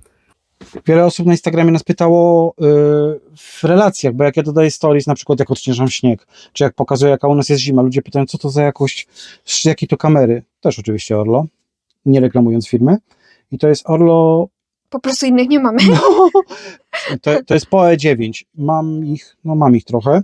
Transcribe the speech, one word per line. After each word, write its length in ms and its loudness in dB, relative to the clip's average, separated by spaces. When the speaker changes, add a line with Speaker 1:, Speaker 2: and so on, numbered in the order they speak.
Speaker 1:
Wiele 200 4
osób 200 -2
na 60 4
Instagramie 400 0
nas 120 0
pytało, 800 2
y, 20 -2
w 260 -14
relacjach, 500 0
bo 100 -2
jak 140 0
ja 60 0
dodaję 280 0
stories, 360 0
na 80 -2
przykład 240 -4
jak 120 -4
odśnieżam 360 -2
śnieg, 400 -2
czy 100 -2
jak 100 0
pokazuję, 380 0
jaka 160 -2
u 80 2
nas 140 -2
jest 120 -2
zima, 200 0
ludzie 200 0
pytają, 240 -4
co 120 -8
to 120 -8
za 140 0
jakość, 440 -4
z 200 -4
jakiej 240 -2
to 80 0
kamery. 460 0
Też 180 -2
oczywiście 380 -6
Orlo, 280 0
nie 140 4
reklamując 480 0
firmy. 300 2
I 60 -8
to 100 0
jest 220 0
Orlo 580 2
Speaker 2:
Po 100 -8
prostu 260 -4
innych 240 0
nie 100 2
mamy. 180 -2
Speaker 1:
No, 400 4
to, 220 0
to 100 -2
jest 120 0
poe 320 2
dziewięć. 480 -4
Mam 500 -4
ich, 400 -10
no 100 -4
mam 200 4
ich 100 0
trochę. 380 0